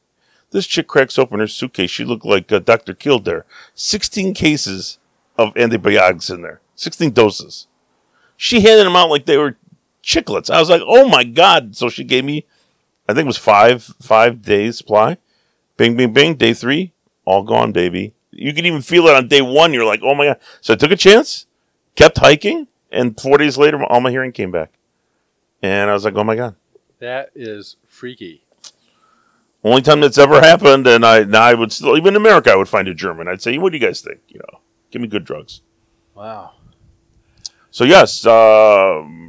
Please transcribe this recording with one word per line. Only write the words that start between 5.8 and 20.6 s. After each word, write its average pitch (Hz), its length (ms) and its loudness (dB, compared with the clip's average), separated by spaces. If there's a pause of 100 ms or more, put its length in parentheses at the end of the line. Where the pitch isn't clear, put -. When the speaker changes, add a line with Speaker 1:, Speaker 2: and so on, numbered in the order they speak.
Speaker 1:
in 90 140 -14
there. 80 180 -20 (140)
Sixteen 165 380 -6
doses. - 560 -2 (680)
She 233 260 -2
handed 214 240 4
them 180 100 -2
out 170 140 0
like 147 160 -4
they 160 120 2
were 143 180 -4 (480)
chiclets. - 460 -6
I 165 100 2
was 165 100 0
like, 170 140 2
"Oh 254 240 6
my 131 160 2
God." 135 520 0
So 123 120 -4
she 131 160 -10
gave 127 200 -2
me, 147 220 -10 (640)
I 104 60 -4
think 147 100 -2
it - 20 -6
was 123 120 -6
five, 113 440 4 (180)
five 113 420 0
days 104 360 -4
supply. 110 380 0 (600)
Bing, 117 200 0
bing, 123 160 -2
bing. 151 220 2
Day 117 200 0
three, 151 380 -6 (320)
all 98 180 0
gone, 117 300 -2
baby. 92 420 -4 (160)
You 147 220 -10
can 165 140 -6
even 156 160 -4
feel 170 240 0
it 151 80 6
on 127 140 0
day 143 120 2
one. 147 320 0
You're 117 120 -2
like, 107 180 -2
"Oh 135 120 -2
my 143 120 -2
God." 135 120 -2 (220)